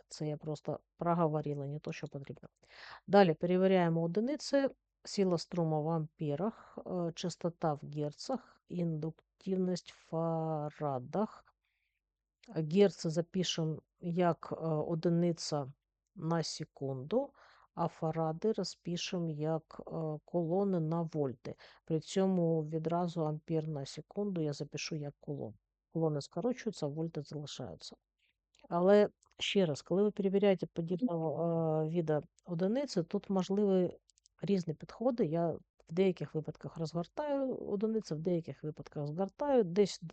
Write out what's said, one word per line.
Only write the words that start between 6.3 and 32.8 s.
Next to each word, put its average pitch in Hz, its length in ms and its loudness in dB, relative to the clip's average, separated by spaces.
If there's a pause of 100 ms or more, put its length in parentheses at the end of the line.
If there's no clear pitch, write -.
е, 175 280 -2
частота 165 600 -2
в 143 60 -10 (140)
герцах, - 720 -6
індуктивність 175 1200 -4
в 160 760 -2
фарадах. 147 760 -4 (1040)
Герци 175 640 2
запишемо 165 680 -2 (220)
як, 170 520 0
е, - 40 -8 (100)
одиниця 165 1080 0 (420)
на 165 280 -2
секунду, 151 880 -4 (440)
а 170 140 0
фаради 160 640 -2
розпишемо 175 760 -4
як, 156 520 -4
е, - 120 -12 (320)
колони 180 560 0
на 165 220 0
вольти. 143 520 -4 (300)
При 160 160 0
цьому 175 600 2
відразу 160 600 -2
ампер 156 460 -2
на 143 180 -6
секунду 190 540 -6
я 151 120 -2
запишу 147 440 -6
як 143 240 -6
колон. 135 340 -8 (380)
Колони 160 280 2
скорочуються, 214 680 -4
вольти 156 360 -4
залишаються. - 760 -12 (720)
Але 196 400 6 (300)
ще - 280 2
раз, 147 160 -2
коли 185 200 2
ви 208 80 4
перевіряєте 196 560 2
подібного, 165 800 -2 (400)
е, 156 40 0
віда 156 340 2 (220)
одиниці, 190 580 0